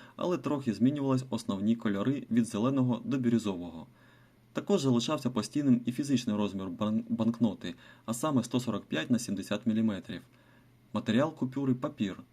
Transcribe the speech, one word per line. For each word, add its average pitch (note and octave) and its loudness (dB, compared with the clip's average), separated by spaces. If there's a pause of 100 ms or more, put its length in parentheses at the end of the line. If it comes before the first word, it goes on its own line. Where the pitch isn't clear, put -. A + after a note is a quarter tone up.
(160)
але F3 0
трохи C3+ -2
змінювались C3 2
основні G#2+ 0
кольори A2+ -2
від A2+ 4
зеленого B2 0
до C3 0
бірюзового. F#2+ 0 (680)
Також - 0
залишався C3+ 2
постійним B2 2
і A#2 -2
фізичний C3 0
розмір G2 -2
бан-, G#2+ -2
банкноти, A2+ 0 (320)
а A2+ -4
саме C3+ 2
сто - -2
сорок G#2 -4
п'ять D3+ -4
на A#2 4
сімдесят G2+ -4
міліметрів. G#2+ 0 (680)
Матеріал A#2+ 0
купюри — C3 0
папір. B2+ -4 (100)